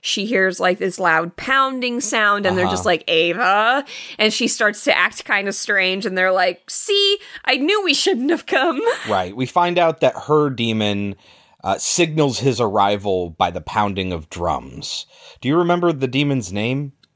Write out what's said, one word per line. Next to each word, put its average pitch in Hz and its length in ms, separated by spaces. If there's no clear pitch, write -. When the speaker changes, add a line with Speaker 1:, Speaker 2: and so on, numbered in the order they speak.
Speaker 1:
she - 260
hears, 190 320
like, 180 220
this 180 180
loud 170 380
pounding 262 640
sound, 208 440
and 185 140
they're 180 80
Speaker 2:
Uh-huh. 185 80
Speaker 1:
just 180 100
like, 170 220
"Ava," 196 760
and 214 140
she 233 160
starts 208 360
to - 140
act 196 260
kinda 196 280
strange, 190 520
and 185 140
they're 185 140
like, 185 360
"See, 403 500
I 180 140
knew 370 260
we 339 100
shouldn't 277 360
have 339 160
come." 269 360
<laughs> - 140
Speaker 2:
Right. 95 280
We 127 100
find 175 320
out 165 220
that 131 140
her 151 240
demon 107 640
uh, 95 100
signals 156 640
his 120 240
arrival 101 640
by 87 220
the 87 100
pounding 95 520
of 80 180
drums. 69 720
Do 123 60
you 156 100
remember 175 340
the 135 160
demon's 131 440
name? 127 400